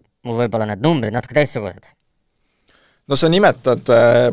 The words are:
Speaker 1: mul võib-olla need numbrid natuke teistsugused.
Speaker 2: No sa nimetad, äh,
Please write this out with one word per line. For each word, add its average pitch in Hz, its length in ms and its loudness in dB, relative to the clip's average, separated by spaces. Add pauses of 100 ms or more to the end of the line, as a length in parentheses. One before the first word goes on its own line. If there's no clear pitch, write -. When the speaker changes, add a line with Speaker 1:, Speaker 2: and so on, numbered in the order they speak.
(280)
Speaker 1:
mul 117 160 -4
võib-olla 110 280 -4
need 101 120 -8
numbrid 123 320 -2
natuke - 220 -6
teistsugused. 110 560 -6 (1160)
Speaker 2:
No 139 80 -2
sa 165 140 2
nimetad, 170 580 0
äh, 120 440 4